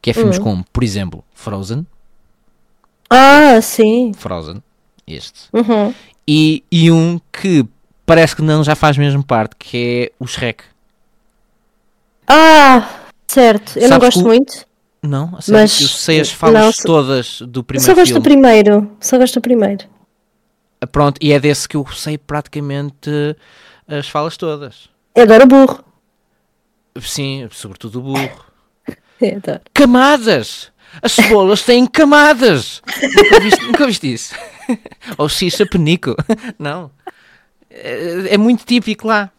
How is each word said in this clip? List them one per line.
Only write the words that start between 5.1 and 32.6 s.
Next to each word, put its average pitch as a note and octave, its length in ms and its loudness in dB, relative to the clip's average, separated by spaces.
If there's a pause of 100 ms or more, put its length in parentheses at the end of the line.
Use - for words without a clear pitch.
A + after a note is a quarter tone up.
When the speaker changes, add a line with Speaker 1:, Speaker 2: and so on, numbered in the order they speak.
Speaker 2:
Uhum. G#3+ 400 -2 (340)
Speaker 1:
E, D#3 460 0
e E3 180 2
um E3 300 0 (100)
que D#3+ 360 -2 (400)
parece E3 280 2
que D#3 80 -6
não D#3 220 0
já D3+ 100 -2
faz D3 220 0
mesmo C#3+ 260 -2
parte, A2+ 360 -4
que - 180 -14
é A#2+ 420 -4
o A#2+ 80 -12
Shrek. - 380 -10 (1600)
Speaker 2:
Ah, C#4+ 640 6 (380)
certo. A3+ 520 0
Eu F#3+ 40 -2
não A#3+ 60 4 (120)
Speaker 1:
Sabes B3 60 4
Speaker 2:
gosto A#3 140 2
Speaker 1:
que F3+ 40 2
o G#3+ 40 2
Speaker 2:
muito. B3 380 0 (360)
Speaker 1:
Não, D3+ 340 -8
a - 40 -20
sério, G#3+ 200 2
Speaker 2:
Mas G#3+ 200 2
Speaker 1:
eu C#3+ 80 -2
sei E3 320 -2
as - 100 -4
falas A3 340 2
Speaker 2:
não, A3 80 2
só - 100 -8
Speaker 1:
todas C3+ 600 -2
do B2 180 -12
Speaker 2:
eu A#2+ 40 -12
Speaker 1:
primeiro - 220 -4
Speaker 2:
só F#4 80 4
gosto F4 140 6
Speaker 1:
filme. - 120 0
Speaker 2:
do - 40 -6
primeiro. G#3+ 760 4
Só - 180 -2
gosto B3+ 160 0
do B3 60 -2
primeiro. G#3 440 -2 (960)
Speaker 1:
Ah, B2+ 60 -10
pronto, C#3+ 360 -2
e D3 100 0
é C#3+ 60 2
desse C#3+ 300 -2
que - 80 -10
eu C#3 180 -6
sei D3+ 240 -10
praticamente C#3+ 920 -12 (760)
as D3 220 -10
falas D#3 280 -8
todas. D3 520 -12 (260)
Speaker 2:
Eu A#3+ 80 4
adoro A3 220 6
o - 20 6
burro. C4+ 380 4 (1160)
Speaker 1:
Sim, C3+ 520 -10
sobretudo G#2+ 480 -14
o - 20 -14
burro. C3+ 440 -10 (400)
Speaker 2:
<laughs> - 100 -16 (240)
Eu G3 160 -2
adoro. E3+ 240 -12 (120)
Speaker 1:
Camadas! B3 1000 0 (300)
As A#3 120 -4
cebolas G#3 500 2
têm B3 240 2
camadas! C#4+ 960 2 (340)